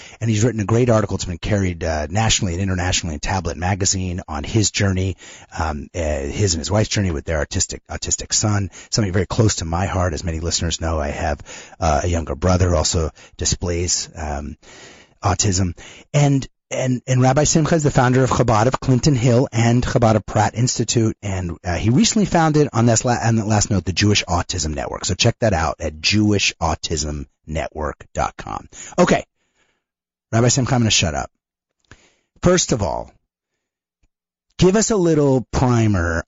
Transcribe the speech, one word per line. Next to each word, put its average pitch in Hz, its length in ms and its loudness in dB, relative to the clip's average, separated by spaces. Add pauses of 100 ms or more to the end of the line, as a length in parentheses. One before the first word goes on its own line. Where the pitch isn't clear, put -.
(200)
and 113 80 -2
he's 107 140 2
written 113 180 2
a 101 40 0
great 120 260 2
article. 107 240 2
It's 92 120 -4
been 87 120 -6
carried, 92 460 -2
uh, 78 260 -2
nationally 107 440 0
and 92 80 -4
internationally 90 520 -2
in 73 60 -10
Tablet 87 360 -4
Magazine 92 720 -2
on 76 160 -8
his 104 300 0
journey, 95 440 0 (400)
um, 78 380 -6
uh, 90 60 -6
his 76 540 -2
and 80 60 -6
his 80 120 -6
wife's 107 160 2
journey 95 240 0
with 69 120 -6
their 78 140 -2
artistic, - 480 -4
autistic - 460 -6
son, 104 380 0 (200)
something 101 220 0
very 92 140 0
close - 300 0
to - 80 -6
my 82 220 -2
heart. 90 260 -2
As 78 120 -8
many 80 160 -4
listeners 82 400 -4
know, 80 180 -2
I 71 100 -4
have, 76 320 -4 (380)
uh, 76 240 2
a 92 60 -2
younger 85 260 -2
brother 90 400 2
also 78 360 0 (260)
displays, 87 800 -4
um, 73 400 -8 (640)
autism, 95 560 0 (340)
and, 143 360 2 (220)
and, 127 360 -2
and 131 140 2
Rabbi 135 240 4
Simcha 156 300 2
is 160 80 2
the 143 80 2
founder 127 320 4
of 120 80 2
Chabad 113 360 2
of 127 140 0
Clinton 131 360 2
Hill 120 360 4
and 117 320 2
Chabad 113 300 4
of 107 100 0
Pratt 104 300 0
Institute, 117 640 0
and, 92 440 -6
uh, 87 120 -2
he 98 140 0
recently 208 340 4
founded, 156 480 4
on 117 140 4
this 113 180 2
la-, 123 180 0
on 113 120 2
the 110 100 0
last 104 260 0
note, 95 140 0
the 95 80 -4
Jewish 101 320 2
Autism 85 500 -4
Network. 64 300 -8
So 92 100 -2
check 113 260 0
that 107 120 2
out 80 280 -2
at 78 200 -8
Jewish 104 600 2
autism 76 640 -4 (180)
network 76 680 -8
dot 65 220 -4
com. - 320 -10 (300)
Okay, 180 260 2 (1080)
Rabbi 117 160 4
Simcha, 127 260 0
I'm 123 60 2
gonna 110 100 2
shut 82 260 0
up. 64 140 -6 (1080)
First 175 320 2
of 113 100 -2
all, 60 300 -6 (1500)
give 185 180 6
us 220 140 2
a 226 60 0
little 147 540 2
primer 104 760 2